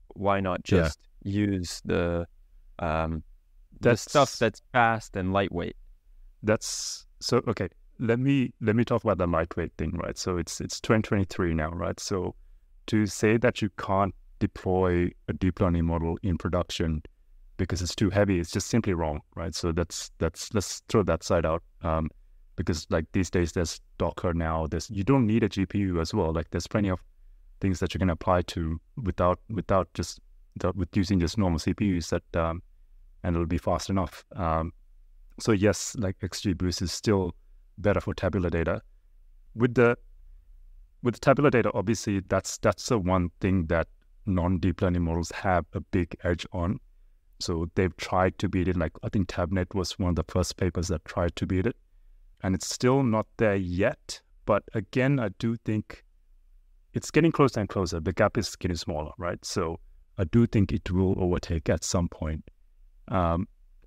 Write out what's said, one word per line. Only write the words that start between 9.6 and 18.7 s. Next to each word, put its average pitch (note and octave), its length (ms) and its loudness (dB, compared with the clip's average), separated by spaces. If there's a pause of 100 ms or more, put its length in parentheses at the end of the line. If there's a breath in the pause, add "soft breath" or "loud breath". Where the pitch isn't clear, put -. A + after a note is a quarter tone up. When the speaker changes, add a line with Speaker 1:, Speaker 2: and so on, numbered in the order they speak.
Speaker 2:
thing, D#2+ 140 -2
right? E2 260 -6
So F#2 200 -2
it's, - 220 -6
it's - 220 -8
twenty A2 220 2
twenty-three F#2+ 500 0
now, D#2 180 0
right? F2 300 -4
So F2+ 340 -4 (520)
to G#2+ 180 2
say G#2+ 320 2
that A2 240 2
you G#2 160 0
can't G2 360 0 (260)
deploy F#2 720 0 (160)
a - 60 -4
deep F2+ 280 0
learning E2+ 240 2
model E2 380 0
in F2 140 0
production E2+ 680 -2 (540)
because F#2 240 -2
it's E2+ 140 -4
too G2+ 140 2
heavy, G2 300 4
it's E2 120 -4
just - 160 -4
simply G#2+ 260 0